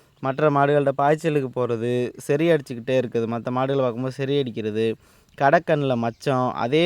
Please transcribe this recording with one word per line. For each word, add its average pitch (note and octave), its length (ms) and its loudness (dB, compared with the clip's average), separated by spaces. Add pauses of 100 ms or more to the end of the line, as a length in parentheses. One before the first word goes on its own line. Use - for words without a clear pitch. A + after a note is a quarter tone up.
(220)
மற்ற C3+ 280 2
மாடுகள்ட்ட C#3+ 460 2
பாய்ச்சலுக்கு D3 540 0
போறது, A#2+ 420 -2 (280)
செறி D3 300 0
அடிச்சுக்கிட்டே C3 480 0
இருக்குது, A#2 300 -2
மத்த A#2 220 -4
மாடுகளை C3 340 0
பார்க்கும்போது B2 360 -4
செறி C#3 180 -2
அடிக்கிறது, A2 480 -2 (520)
கடக்கண்ணுல C#3+ 600 2
மச்சம், B2+ 500 -2 (100)
அதே C3+ 280 2